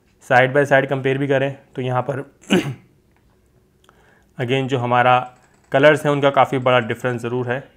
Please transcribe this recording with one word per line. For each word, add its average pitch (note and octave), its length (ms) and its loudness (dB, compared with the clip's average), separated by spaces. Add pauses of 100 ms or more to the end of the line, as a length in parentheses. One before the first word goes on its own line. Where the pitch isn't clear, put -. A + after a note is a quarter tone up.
(240)
side C3 320 2
by C#3+ 100 4
side C3+ 220 2
compare C3+ 300 -2
भी C#3 100 -4
करें C3+ 280 0 (200)
तो C3+ 60 -8
यहाँ B2+ 220 -4
पर C#3 200 -8 (280)
<clears throat> F3+ 100 2 (1800)
again C3+ 300 -4
जो C3+ 120 -2
हमारा B2 400 2 (520)
कलर्स C#3+ 340 4
हैं D3 60 0
उनका C#3+ 200 0
काफ़ी C#3 280 0
बड़ा B2+ 220 2
डिफरेंस A#2+ 400 -6
ज़रूर B2 300 -6
है। C3+ 120 -8 (140)